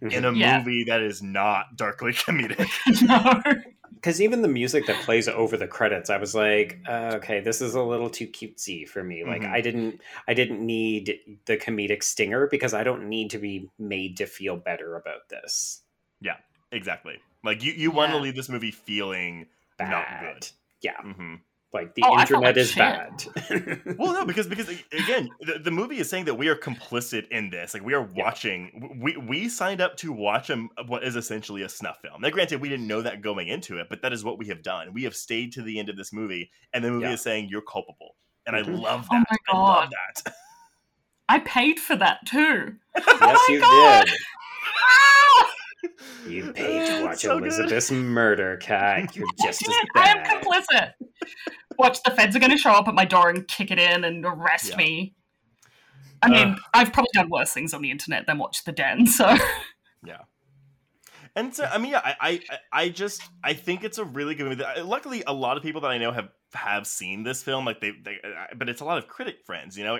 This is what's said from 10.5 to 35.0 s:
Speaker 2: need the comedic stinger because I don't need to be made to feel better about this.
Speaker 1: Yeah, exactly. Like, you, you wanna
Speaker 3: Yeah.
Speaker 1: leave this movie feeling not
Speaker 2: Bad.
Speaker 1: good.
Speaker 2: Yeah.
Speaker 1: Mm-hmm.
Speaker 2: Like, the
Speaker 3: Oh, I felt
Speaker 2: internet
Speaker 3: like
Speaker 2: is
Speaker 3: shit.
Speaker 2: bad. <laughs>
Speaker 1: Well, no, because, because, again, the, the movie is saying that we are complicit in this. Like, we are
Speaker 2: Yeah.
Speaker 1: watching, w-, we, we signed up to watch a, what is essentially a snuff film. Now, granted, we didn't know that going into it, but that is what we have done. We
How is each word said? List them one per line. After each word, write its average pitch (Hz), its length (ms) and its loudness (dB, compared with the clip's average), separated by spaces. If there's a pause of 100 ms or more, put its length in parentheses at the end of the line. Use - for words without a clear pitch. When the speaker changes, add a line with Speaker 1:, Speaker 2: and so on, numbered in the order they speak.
Speaker 2:
need 110 540 -4 (280)
the 110 100 0
comedic 104 460 -4
stinger 113 460 0
because 127 260 -2
I 107 100 -4
don't 123 240 -4
need 110 220 -6
to 113 80 -10
be 98 400 -10
made 95 400 -8
to 101 80 -4
feel 95 300 -10
better 85 400 -10
about - 340 -14
this. - 520 -10 (380)
Speaker 1:
Yeah, 90 160 -8 (340)
exactly. 92 460 -10 (260)
Like, 110 220 -4
you, 160 80 -4
you 160 180 -2
wanna 151 260 0
Speaker 3:
Yeah. 147 40 0
Speaker 1:
leave 135 160 -6
this 131 140 -12
movie 117 220 -6
feeling 90 760 -8 (340)
not 85 80 -6 (180)
Speaker 2:
Bad. 65 140 -10 (140)
Speaker 1:
good. 65 140 -18 (340)
Speaker 2:
Yeah. - 200 -10
Speaker 1:
Mm-hmm. 92 320 -14 (380)
Speaker 2:
Like, - 220 -10
the 240 120 0
Speaker 3:
Oh, 247 80 6
I 226 100 6
felt 214 200 4
Speaker 2:
internet 127 120 6
Speaker 3:
like - 0 -
Speaker 2:
is 123 140 4
Speaker 3:
shit. - 80 -4
Speaker 2:
bad. - 1160 -2
<laughs> - 20 -16
Speaker 1:
Well, 349 160 -2
no, 381 100 -4
because, 190 220 -2
because, 190 240 -8 (220)
again, 190 360 -2 (120)
the, 160 220 -6
the 170 80 -2
movie 240 280 -4
is - 100 -4
saying - 160 -6
that 135 120 -2
we 139 120 -2
are 156 80 2
complicit 120 720 -8
in 107 220 -6
this. 87 240 -12
Like, 101 100 -12
we 120 80 -4
are 131 220 -2
Speaker 2:
Yeah. 95 100 -4
Speaker 1:
watching, 98 460 -6 (100)
w-, 127 220 -16
we, 139 240 -6
we 156 240 -6
signed 185 320 -4
up 180 160 -2
to 165 120 -10
watch 107 380 -2
a, 143 80 -2 (300)
what 120 180 -6
is 127 120 -6
essentially 107 460 -8
a 92 60 -8
snuff 92 320 -12
film. 73 220 -16
Now, 143 80 0
granted, 156 320 -4
we 143 80 -10
didn't 127 160 -8
know 107 160 -4
that 107 180 -8
going 101 280 -6
into 113 300 -10
it, 85 120 -10
but 104 120 -12
that 127 120 -4
is 110 100 -10
what 107 140 -8
we 110 80 -12
have 87 160 -12
done. 92 320 -10
We 120 80 -8